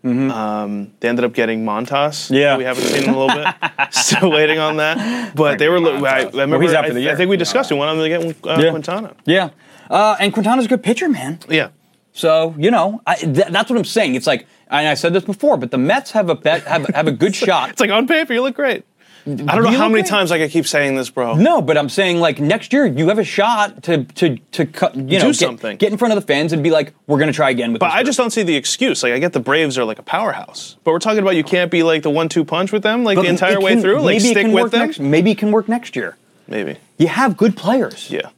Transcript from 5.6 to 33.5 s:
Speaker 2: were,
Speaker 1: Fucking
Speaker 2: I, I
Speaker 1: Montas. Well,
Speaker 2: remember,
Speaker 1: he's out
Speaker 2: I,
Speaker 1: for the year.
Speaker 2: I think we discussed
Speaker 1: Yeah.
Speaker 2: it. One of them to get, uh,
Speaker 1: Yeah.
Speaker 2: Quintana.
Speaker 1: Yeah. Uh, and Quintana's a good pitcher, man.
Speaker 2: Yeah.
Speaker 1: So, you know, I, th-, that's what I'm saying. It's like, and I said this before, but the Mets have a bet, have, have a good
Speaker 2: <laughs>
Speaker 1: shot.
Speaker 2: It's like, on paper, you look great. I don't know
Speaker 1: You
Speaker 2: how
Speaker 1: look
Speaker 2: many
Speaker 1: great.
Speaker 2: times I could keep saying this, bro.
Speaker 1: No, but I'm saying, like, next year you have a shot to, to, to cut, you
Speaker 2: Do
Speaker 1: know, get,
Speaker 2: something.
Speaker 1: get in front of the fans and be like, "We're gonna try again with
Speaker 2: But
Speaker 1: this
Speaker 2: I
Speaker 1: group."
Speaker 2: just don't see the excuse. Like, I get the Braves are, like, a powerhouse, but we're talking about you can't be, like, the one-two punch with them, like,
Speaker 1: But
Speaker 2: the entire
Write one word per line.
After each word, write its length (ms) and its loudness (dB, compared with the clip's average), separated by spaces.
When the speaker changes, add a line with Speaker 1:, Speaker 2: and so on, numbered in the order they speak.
Speaker 2:
were, 100 2
Speaker 1:
Fucking 260 0
Speaker 2:
I, 40 2
I 160 2
Speaker 1:
Montas. 80 -12
Well, 80 -2
Speaker 2:
remember, 200 2
Speaker 1:
he's 120 4
out 120 2
Speaker 2:
I, 20 -2
Speaker 1:
for 80 -2
the 60 -2
year. 100 0
Speaker 2:
I 40 0
think 140 0
we 80 2
discussed 320 -2
Speaker 1:
Yeah. 80 0
Speaker 2:
it. 20 -2
One 100 0
of 80 -2
them 260 -2
to 100 -6
get, 140 -12
uh, 140 2
Speaker 1:
Yeah. 100 6
Speaker 2:
Quintana. 420 -8
Speaker 1:
Yeah. 240 2
Uh, 300 2
and 140 0
Quintana's 320 2
a 20 -6
good 160 0
pitcher, 260 0
man. 380 -4
Speaker 2:
Yeah. 220 0
Speaker 1:
So, 440 0
you 140 2
know, 360 0
I, 80 2
th-, 340 0
that's 200 0
what 80 0
I'm 80 0
saying. 300 0
It's 120 -2
like, 200 0
and 180 0
I 80 2
said 180 -2
this 100 0
before, 340 0
but 140 -6
the 60 -2
Mets 340 0
have 180 0
a 60 2
bet, 280 -2
have, 240 -2
have 200 0
a 40 2
good 240 0
Speaker 2:
<laughs> 80 -4
Speaker 1:
shot. 260 0
Speaker 2:
It's 100 -14
like, 120 2
on 160 0
paper, 260 0
you 80 0
look 140 -2
great. 280 -2
I 100 -8
don't 120 -6
know 240 2
Speaker 1:
You 60 2
Speaker 2:
how 60 2
Speaker 1:
look 80 2
Speaker 2:
many 120 2
Speaker 1:
great. 40 -2
Speaker 2:
times 240 0
I 80 0
could 120 -2
keep 160 0
saying 280 0
this, 140 -4
bro. 260 -4
Speaker 1:
No, 260 4
but 160 2
I'm 120 0
saying, 320 0
like, 180 0
next 320 -2
year 140 4
you 240 2
have 100 2
a 60 0
shot 580 -2
to, 220 0
to, 320 -2
to 120 -2
cut, 300 -4
you 80 -6
Speaker 2:
Do 160 0
Speaker 1:
know, 80 4
get, 80 2
Speaker 2:
something. 420 -2
Speaker 1:
get 140 2
in 60 -4
front 160 2
of 60 0
the 60 -8
fans 280 0
and 100 -2
be 80 2
like, 220 0
"We're 120 2
gonna 140 2
try 160 2
again 240 -2
with 80 -2
Speaker 2:
But 60 2
Speaker 1:
this 60 0
Speaker 2:
I 40 0
Speaker 1:
group." 80 2
Speaker 2:
just 140 0
don't 120 0
see 120 0
the 120 0
excuse. 480 -2
Like, 80 0
I 80 0
get 140 -2
the 80 0
Braves 360 0
are, 60 0
like, 160 -4
a 40 -20
powerhouse, 840 -6
but 60 2
we're 80 0
talking 200 0
about 160 2
you 80 0
can't 260 0
be, 140 2
like, 200 2
the 60 -2
one-two 360 0
punch 260 -4
with 120 -2
them, 200 -2
like, 140 2
Speaker 1:
But 60 2
Speaker 2:
the 40 2
entire 280 2